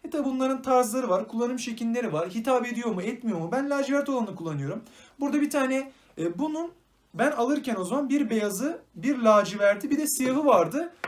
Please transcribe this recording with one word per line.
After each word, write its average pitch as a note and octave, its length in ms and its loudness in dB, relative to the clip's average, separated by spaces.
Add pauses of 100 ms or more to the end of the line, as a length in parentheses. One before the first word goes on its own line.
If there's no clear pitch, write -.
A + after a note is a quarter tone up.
E - 60 -12
tabi D4 140 -2
bunların C4 380 -2
tarzları B3 460 2
var, G3 200 2
kullanım A#3+ 300 -2
şekilleri A#3 540 -2
var. D#3+ 180 -2
Hitap A#3+ 360 0
ediyor A#3 240 -4
mu, F#3 120 -2
etmiyor A3 360 -4
mu? E3 140 -4
Ben C#4 180 0
lacivert C#4 380 0
olanı A3+ 260 -2
kullanıyorum. E3 480 -4 (380)
Burada C#4+ 200 0
bir D4 100 0
tane, C4+ 420 0 (260)
e, E3+ 200 -2
bunun D#4 340 -4 (420)
ben A#3+ 160 2
alırken B3+ 460 0
o F#3 80 -4
zaman C4 240 -2
bir C#4 220 0
beyazı, G#3+ 520 -2 (120)
bir B3+ 240 -2
laciverti, G#3 720 4
bir C#4+ 80 0
de D4+ 80 0
siyahı C4 380 0
vardı. B3+ 480 4 (160)